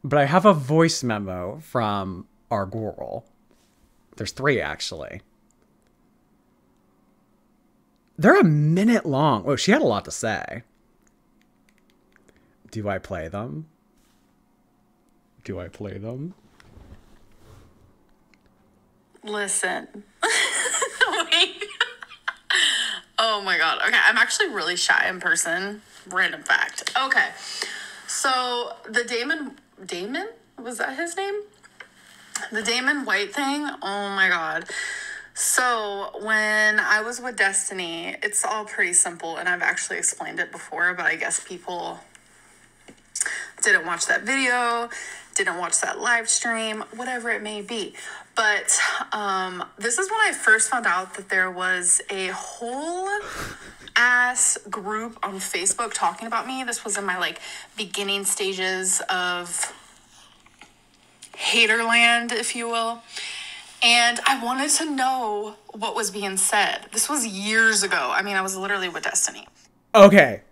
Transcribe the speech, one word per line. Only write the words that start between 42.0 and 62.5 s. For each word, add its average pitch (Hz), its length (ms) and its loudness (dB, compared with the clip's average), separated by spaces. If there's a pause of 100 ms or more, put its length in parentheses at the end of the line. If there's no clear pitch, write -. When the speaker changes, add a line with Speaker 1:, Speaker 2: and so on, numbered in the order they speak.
Speaker 2:
didn't 196 240 4
watch 175 200 -2
that - 160 2
video, 240 680 0 (460)
didn't 180 240 0
watch 170 220 0
that - 200 -4
live 226 280 0
stream, 220 540 -2 (140)
whatever 240 340 -6
it 208 120 -2
may 208 200 -8
be. 208 320 -8 (400)
But, 214 440 2 (340)
um, 190 520 -4 (140)
this 233 200 -2
is 381 120 -2
when 440 100 0
I 392 120 4
first 226 380 4
found 247 160 0
out 185 280 -2
that 190 140 -14
there 185 220 2
was 180 500 2 (100)
a 190 180 -2
whole 294 800 -6 (880)
ass 247 600 4 (140)
group 214 520 -6
on 196 120 -6
Facebook 190 580 -2
talking 185 340 -2
about 226 200 -4
me. 262 180 -6
This 240 200 -8
was 220 120 -4
in 202 80 -4
my, 185 140 -4
like, 170 220 -4 (360)
beginning 202 480 -4
stages 190 840 -2
of 180 640 -4 (1600)
haterland, 233 960 4
if 240 240 -4